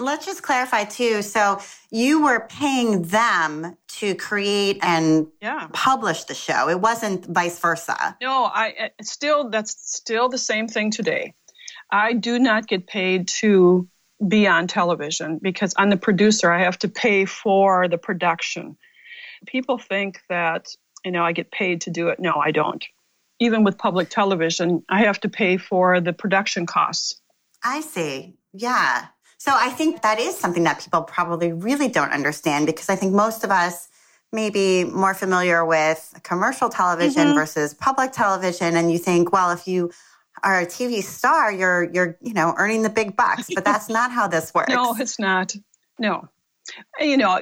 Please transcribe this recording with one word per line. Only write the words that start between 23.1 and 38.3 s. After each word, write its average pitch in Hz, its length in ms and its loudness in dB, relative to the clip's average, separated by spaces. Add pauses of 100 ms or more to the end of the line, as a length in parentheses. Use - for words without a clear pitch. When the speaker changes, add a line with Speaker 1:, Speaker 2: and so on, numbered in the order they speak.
Speaker 2:
Even 226 260 4
with 190 120 2
public 180 320 -2
television, 175 800 0
I 190 120 0
have 208 220 2
to 214 80 -2
pay 190 280 0
for 180 420 2
the 175 140 0
production 190 520 -2
costs. - 540 -2 (420)
Speaker 1:
I 269 200 -4
see. 156 540 -8 (180)
Yeah. 190 540 0 (340)
So 277 140 2
I 247 140 2
think 320 320 -2
that 214 180 2
is 339 180 -4
something 175 280 0
that 147 160 0
people 165 220 -2
probably 170 500 -2
really 247 340 0
don't 156 240 0
understand 147 540 0
because 156 240 -2
I 190 80 0
think 190 160 0
most 220 320 0
of 196 60 -2
us 180 360 0 (460)
may 220 160 -2
be 190 340 2
more 190 300 2
familiar 180 520 2
with 160 580 0
commercial 233 440 0
television 180 600 2
Speaker 2:
Mm-hmm. 294 80 4
Speaker 1:
versus 156 360 0
public 262 380 0
television. 185 640 0